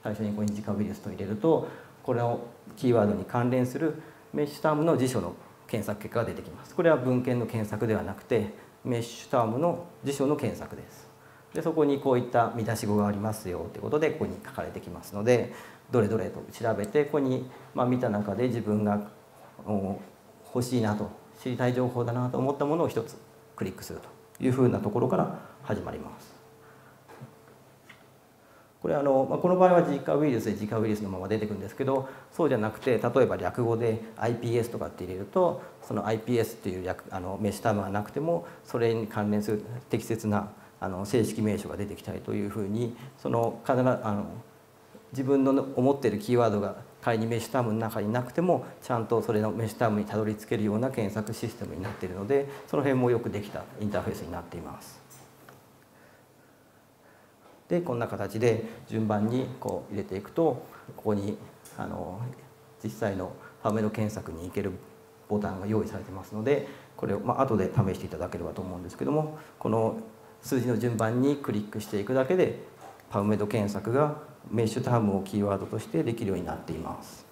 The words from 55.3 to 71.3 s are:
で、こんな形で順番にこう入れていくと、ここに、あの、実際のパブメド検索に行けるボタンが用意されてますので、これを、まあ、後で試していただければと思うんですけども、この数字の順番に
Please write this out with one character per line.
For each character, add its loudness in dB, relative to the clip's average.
で、 4
こ -2
ん 0
な 0
形 -4
で 4
順 0
番 2
に 0
こ -4
う -10
入 -4
れ -4
て -6
い -4
く -14
と、 2
こ -14
こ 2
に、 -2
あ -6
の、 -8
実 -4
際 -2
の -6
パ 2
ブ 0
メ 2
ド 2
検 -2
索 -8
に -10
行 -10
け -2
る -2
ボ 0
タ -2
ン -6
が -6
用 2
意 -4
さ -8
れ -10
て -14
ま -10
す -14
の -4
で、 2
こ -4
れ 0
を、 -2
ま 0
あ、 2
後 2
で 2
試 4
し -6
て -8
い -10
た -8
だ -4
け -6
れ -6
ば -6
と -8
思 -8
う -8
ん -8
で -10
す -16
け -4
ど 0
も、 0
こ -4
の 2
数 0
字 -2
の 2
順 0
番 2
に 4